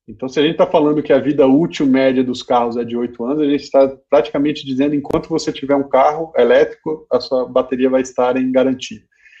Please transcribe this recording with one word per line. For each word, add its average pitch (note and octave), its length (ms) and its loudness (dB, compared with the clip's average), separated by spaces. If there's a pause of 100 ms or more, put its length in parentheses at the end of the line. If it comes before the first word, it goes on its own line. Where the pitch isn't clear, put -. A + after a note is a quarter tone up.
Então, A#2 220 -12
se C3 100 -4
a D3 40 2
gente D#3+ 140 0
tá F#3 100 2
falando D3+ 360 0
que - 100 0
a C3+ 60 4
vida C#3 280 2
útil D3+ 400 2
média C3 360 2
dos B2 200 -4
carros A#2+ 340 0
é A#2+ 80 -4
de A#2 120 -8
oito A#2+ 280 -6
anos, D3 180 -2
a C#3+ 80 0
gente C#3+ 200 -4
tá C3+ 260 2 (140)
praticamente D3 540 0
dizendo, C#3 300 -4
enquanto D#3 360 -6
você D#3 200 -4
tiver C#3+ 240 -4
um C#3 140 -2
carro D3+ 480 0
elétrico, C#3+ 760 2
a B2+ 80 0
sua B2+ 300 -2
bateria B2+ 400 0
vai C3 140 0
estar B2+ 340 -2
em C3 160 -2
garantia. B2+ 480 -2 (400)